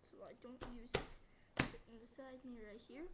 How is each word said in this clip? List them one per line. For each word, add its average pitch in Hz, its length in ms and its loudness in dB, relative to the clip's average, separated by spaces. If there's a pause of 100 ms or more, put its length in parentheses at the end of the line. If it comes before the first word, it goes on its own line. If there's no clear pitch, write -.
So 190 160 -8
I 196 160 -8
don't 247 200 -4 (120)
use 240 240 -6
it. - 80 6 (640)
Sitting 233 320 -8
beside 262 400 -8
me 240 240 -6
right 208 160 -8
here. 277 320 -4